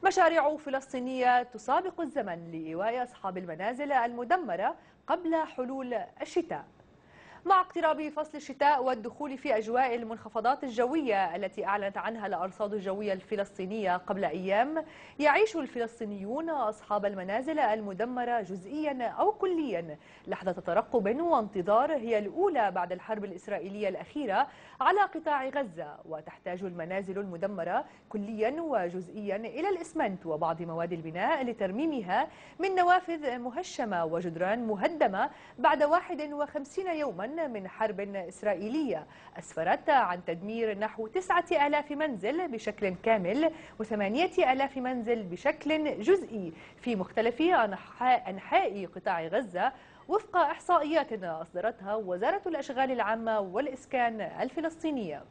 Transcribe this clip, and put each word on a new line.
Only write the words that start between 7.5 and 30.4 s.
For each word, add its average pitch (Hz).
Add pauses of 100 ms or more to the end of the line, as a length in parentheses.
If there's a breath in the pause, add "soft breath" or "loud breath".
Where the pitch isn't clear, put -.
اقتراب 311
فصل 302
الشتاء 277
والدخول 262
في 240
أجواء 233
المنخفضات 233
الجوية 233
التي 190
أعلنت 196
عنها 208
الأرصاد 202
الجوية 196
الفلسطينية 196
قبل 190
أيام، 202 (340 loud breath)
يعيش 330
الفلسطينيون 233
أصحاب 214
المنازل 208
المدمرة 233
جزئياً 233
أو 349
كلياً 247 (280 loud breath)
لحظة 185
ترقب 202
وانتظار، 226
هي 233
الأولى 226
بعد 180
الحرب 208
الإسرائيلية 196
الأخيرة 202 (340 loud breath)
على 359
قطاع 311
غزة، 170
وتحتاج 170
المنازل 185
المدمرة 190 (240 loud breath)
كلياً 220
وجزئياً 196
إلى 240
الإسمنت 311
وبعض 165